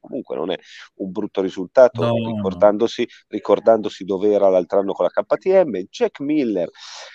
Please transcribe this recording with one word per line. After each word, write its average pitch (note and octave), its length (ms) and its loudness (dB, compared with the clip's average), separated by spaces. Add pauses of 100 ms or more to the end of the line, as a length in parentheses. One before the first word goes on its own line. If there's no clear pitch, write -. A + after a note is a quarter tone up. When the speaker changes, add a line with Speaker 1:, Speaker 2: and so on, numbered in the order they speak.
Speaker 1:
comunque - 340 -12
non D#2+ 160 -6
è E2 80 -4 (380)
un F#2+ 160 -10
brutto G2+ 300 -6
risultato, F#2+ 600 2
Speaker 2:
No, A#2 80 0
no. A#2 140 -2
Speaker 1:
ricordandosi, G#2 840 0 (220)
ricordandosi G#2+ 720 0
dove G2 300 0
era G2 160 4
l'altro F#2 320 2
anno G2 140 -4
con F2+ 100 0
la F2 80 0
K G#2 240 -2
T F#3+ 280 4
M, A2 140 -4 (100)
Jack - 300 -4
Miller, B2 500 -2 (460)